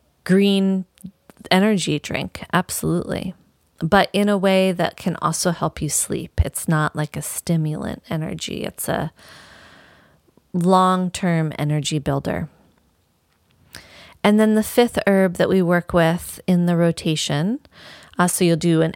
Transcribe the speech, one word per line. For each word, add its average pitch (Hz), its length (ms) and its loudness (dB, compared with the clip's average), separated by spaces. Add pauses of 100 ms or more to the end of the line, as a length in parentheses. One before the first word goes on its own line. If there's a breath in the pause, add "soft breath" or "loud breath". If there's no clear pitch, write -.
(240)
green 190 640 2 (640)
energy 180 480 2
drink. - 440 -8 (100)
Absolutely. - 800 -2 (460)
But 175 340 2
in 208 160 2
a 208 80 2
way 190 340 2
that 175 240 -2
can - 260 -4
also 160 300 0
help 160 300 -4
you 151 80 -2
sleep. - 560 -6
It's - 220 -10
not 151 280 0
like 151 220 -6
a 151 40 -8
stimulant - 880 -4
energy. - 540 -8
It's - 240 -10
a 165 240 -4 (1400 loud breath)
long-term 180 1040 2
energy 151 420 -2
builder. 139 480 -4 (1800 loud breath)
And 208 160 4
then 214 160 4
the 220 80 2
fifth - 420 0
herb 190 300 2
that - 140 2
we 190 120 2
work 175 300 0
with 170 560 0
in 175 180 4
the 175 120 2
rotation, 170 800 0 (580 loud breath)
uh, 180 120 2
so - 160 0
you'll 170 100 4
do 160 260 2
an 160 140 0